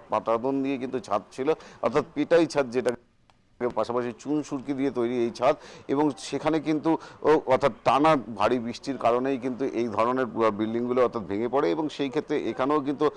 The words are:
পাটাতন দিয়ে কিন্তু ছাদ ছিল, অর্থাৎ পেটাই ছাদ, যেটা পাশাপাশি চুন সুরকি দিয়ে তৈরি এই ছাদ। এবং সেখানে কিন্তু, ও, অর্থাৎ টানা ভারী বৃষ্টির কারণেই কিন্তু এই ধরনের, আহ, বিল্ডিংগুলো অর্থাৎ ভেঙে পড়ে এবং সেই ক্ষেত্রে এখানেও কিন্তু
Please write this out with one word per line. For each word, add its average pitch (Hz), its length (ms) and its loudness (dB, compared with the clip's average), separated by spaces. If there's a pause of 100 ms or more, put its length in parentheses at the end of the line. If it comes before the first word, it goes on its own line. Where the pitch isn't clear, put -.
পাটাতন 117 540 0
দিয়ে 135 140 -2
কিন্তু 127 220 -6
ছাদ 101 220 -2 (100)
ছিল, 139 220 -2 (280)
অর্থাৎ 123 320 0
পেটাই 165 320 4
ছাদ, 143 240 0
যেটা 123 220 0 (840)
পাশাপাশি 120 440 -2
চুন 147 240 -2
সুরকি 135 300 -6
দিয়ে 135 180 0
তৈরি 120 260 0
এই 117 140 0
ছাদ। 127 240 2 (320)
এবং 143 300 2
সেখানে 156 420 -2
কিন্তু, 151 380 0 (240)
ও, 151 240 4
অর্থাৎ 127 260 2 (120)
টানা 143 320 6 (200)
ভারী 113 240 2
বৃষ্টির 120 380 -6
কারণেই 123 400 2
কিন্তু 123 280 -6
এই 120 220 -2
ধরনের, 120 380 0
আহ, 113 260 2
বিল্ডিংগুলো 117 520 0
অর্থাৎ 117 180 0
ভেঙে 101 260 -4
পড়ে 143 240 2
এবং 156 180 -2
সেই 139 200 -4
ক্ষেত্রে 127 400 -2
এখানেও 139 300 0
কিন্তু 143 380 0